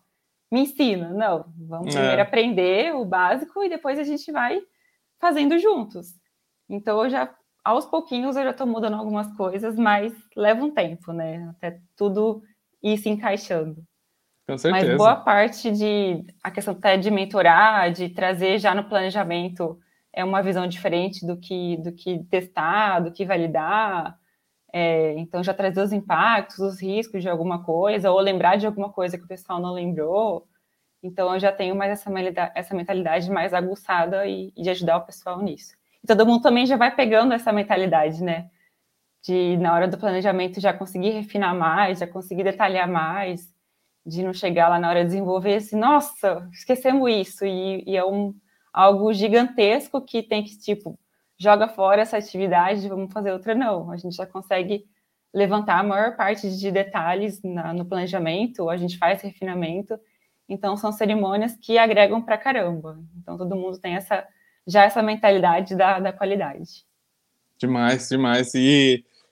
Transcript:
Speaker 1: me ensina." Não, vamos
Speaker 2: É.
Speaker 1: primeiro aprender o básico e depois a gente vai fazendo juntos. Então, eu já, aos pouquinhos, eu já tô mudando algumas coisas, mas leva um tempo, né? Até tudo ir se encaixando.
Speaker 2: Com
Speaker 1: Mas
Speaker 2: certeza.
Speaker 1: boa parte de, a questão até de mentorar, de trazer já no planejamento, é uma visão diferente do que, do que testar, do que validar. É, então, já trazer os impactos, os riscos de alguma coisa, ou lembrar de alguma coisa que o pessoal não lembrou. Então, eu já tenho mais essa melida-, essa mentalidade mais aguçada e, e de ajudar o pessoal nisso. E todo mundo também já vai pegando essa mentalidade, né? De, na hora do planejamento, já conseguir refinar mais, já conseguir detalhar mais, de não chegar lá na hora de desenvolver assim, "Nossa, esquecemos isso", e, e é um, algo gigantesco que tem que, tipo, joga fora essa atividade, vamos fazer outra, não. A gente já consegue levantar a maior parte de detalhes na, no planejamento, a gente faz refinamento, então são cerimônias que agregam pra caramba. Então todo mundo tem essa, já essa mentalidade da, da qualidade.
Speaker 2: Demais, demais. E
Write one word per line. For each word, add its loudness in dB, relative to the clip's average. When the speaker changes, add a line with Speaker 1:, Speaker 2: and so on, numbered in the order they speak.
Speaker 1:
me 2
ensina." -2
Não, -2
vamos -8
Speaker 2:
É. -2
Speaker 1:
primeiro 4
aprender 0
o -4
básico 0
e 0
depois -4
a -4
gente -6
vai -2
fazendo 2
juntos. -2
Então, -2
eu -2
já, -4
aos 2
pouquinhos, -4
eu -2
já -2
tô -6
mudando -2
algumas -6
coisas, -4
mas 2
leva 2
um -2
tempo, -4
né? -8
Até -12
tudo -2
ir 0
se -4
encaixando. -4
Speaker 2:
Com -6
Speaker 1:
Mas 2
Speaker 2:
certeza. 4
Speaker 1:
boa 8
parte 2
de, 0
a -4
questão -6
até 2
de 0
mentorar, 4
de -6
trazer 0
já 2
no -2
planejamento, -4
é -6
uma 0
visão -2
diferente -4
do -6
que, -6
do -8
que -8
testar, -2
do -2
que -8
validar. -2
É, 0
então, -6
já -2
trazer -2
os 0
impactos, 0
os -4
riscos -6
de -6
alguma -4
coisa, 0
ou 4
lembrar 4
de 0
alguma -4
coisa -4
que -14
o -20
pessoal -10
não -6
lembrou. -2
Então, -2
eu 0
já 4
tenho -4
mais -2
essa -8
melida-, -4
essa -8
mentalidade -2
mais -2
aguçada -2
e, -8
e -10
de -2
ajudar 0
o -10
pessoal -10
nisso. -8
E -20
todo 6
mundo 4
também 4
já 2
vai 2
pegando 4
essa -2
mentalidade, 0
né? -6
De, 0
na 2
hora 2
do -4
planejamento, -2
já 2
conseguir -4
refinar -4
mais, 0
já -6
conseguir -6
detalhar 0
mais, -4
de -8
não -4
chegar 2
lá 2
na 0
hora 2
de 2
desenvolver 0
assim, -4
"Nossa, 0
esquecemos 0
isso", -2
e, -4
e -2
é 0
um, -2
algo 6
gigantesco 2
que -6
tem -4
que, -20
tipo, -6
joga 6
fora 4
essa -2
atividade, 0
vamos -8
fazer -4
outra, -4
não. -2
A -10
gente -10
já -10
consegue -4
levantar 2
a 0
maior 0
parte -2
de -6
detalhes -2
na, -6
no -4
planejamento, -4
a -2
gente -6
faz 0
refinamento, -8
então -4
são -4
cerimônias -2
que 2
agregam 6
pra -2
caramba. -4
Então -14
todo -6
mundo -8
tem -6
essa, -4
já 8
essa 4
mentalidade 2
da, 2
da -2
qualidade. -6
Speaker 2:
Demais, 2
demais. 2
E 6